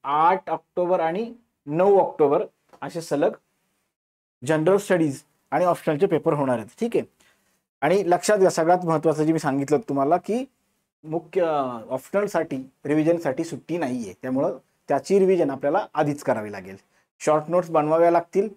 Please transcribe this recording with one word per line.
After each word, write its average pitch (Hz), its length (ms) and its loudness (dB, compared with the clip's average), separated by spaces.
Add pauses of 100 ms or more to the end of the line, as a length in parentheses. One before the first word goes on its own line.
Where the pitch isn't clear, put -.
आठ 160 460 0
ऑक्टोबर 175 500 -2
आणि 180 340 -4 (320)
नऊ 185 320 4
ऑक्टोबर 170 460 2 (380)
असे 165 180 -10
सलग 160 300 0 (1160)
जनरल 160 300 2
स्टडीज 165 440 0 (300)
आणि 160 140 0
ऑप्शनलचे 165 420 0
पेपर 165 260 0
होणार 135 240 0
आहेत, 107 100 -8 (140)
ठीक 233 160 -4
आहे. 123 80 0 (760)
आणि 170 300 0
लक्षात 196 280 2
घ्या, 185 120 6
सगळ्यात 175 360 2
महत्त्वाचं 156 380 0
जे 160 80 2
मी 160 60 2
सांगितलं 139 400 0
तुम्हाला, 139 380 0
की 226 280 -4 (600)
मुख्य, 165 380 -4
अ, 139 360 -2 (120)
ऑप्शनलसाठी, 190 800 -4 (140)
रिव्हिजनसाठी 156 600 0
सुट्टी 160 340 -8
नाहीये, 123 340 -6 (100)
त्यामुळं 135 360 -2 (300)
त्याची 143 300 0
रिव्हिजन 180 320 4
आपल्याला 143 440 -2
आधीच 147 280 0
करावी 107 300 -2
लागेल, 95 240 -14 (440)
शॉर्ट 151 280 2
नोट्स 175 220 0
बनवाव्या 160 400 4
लागतील 180 460 0